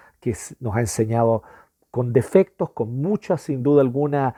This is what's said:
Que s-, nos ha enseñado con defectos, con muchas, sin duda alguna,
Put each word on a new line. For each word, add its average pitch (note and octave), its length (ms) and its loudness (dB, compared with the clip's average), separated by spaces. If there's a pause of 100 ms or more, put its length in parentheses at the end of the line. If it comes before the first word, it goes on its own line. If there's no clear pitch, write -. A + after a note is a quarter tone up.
(200)
Que B2 120 -4
s-, - 280 -10
nos G#2+ 160 -6
ha A#2 60 0
enseñado A2+ 600 0 (480)
con B2 220 -4
defectos, F3 580 0
con A#2+ 300 -6
muchas, F#3 400 -2
sin C3+ 220 -6
duda C#3+ 180 6
alguna, C#3 560 0